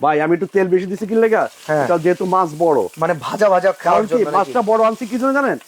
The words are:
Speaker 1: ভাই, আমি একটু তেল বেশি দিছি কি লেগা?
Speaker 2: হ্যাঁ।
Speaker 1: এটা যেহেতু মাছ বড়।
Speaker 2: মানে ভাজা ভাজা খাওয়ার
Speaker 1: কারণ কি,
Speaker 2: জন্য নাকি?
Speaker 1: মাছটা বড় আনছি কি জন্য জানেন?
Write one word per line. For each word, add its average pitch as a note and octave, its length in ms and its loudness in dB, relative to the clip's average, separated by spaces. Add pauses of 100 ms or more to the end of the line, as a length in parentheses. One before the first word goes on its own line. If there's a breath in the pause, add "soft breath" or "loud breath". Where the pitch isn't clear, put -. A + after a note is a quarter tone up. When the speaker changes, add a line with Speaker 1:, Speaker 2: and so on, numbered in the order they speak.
Speaker 1:
ভাই, D3+ 180 0
আমি D#3+ 140 0
একটু F3 120 2
তেল F#3+ 220 0
বেশি F3+ 180 0
দিছি G3 200 -8
কি G#3 80 -4
লেগা? A3 340 2 (180)
Speaker 2:
হ্যাঁ। D3+ 180 0
Speaker 1:
এটা E3+ 140 0
যেহেতু F3+ 260 0
মাছ F3+ 240 0 (100)
বড়। D#3+ 220 2 (180)
Speaker 2:
মানে E3 220 0
ভাজা G3+ 280 -2
ভাজা F#3 240 2
খাওয়ার G3+ 340 0
Speaker 1:
কারণ A#3+ 120 -2
কি, G3+ 60 2
Speaker 2:
জন্য E3 120 -2
নাকি? - 0 -
Speaker 1:
মাছটা G3+ 360 0
বড় A3 120 2
আনছি A3+ 220 -2
কি A#3 120 -6
জন্য C4+ 160 0
জানেন? B3 340 -2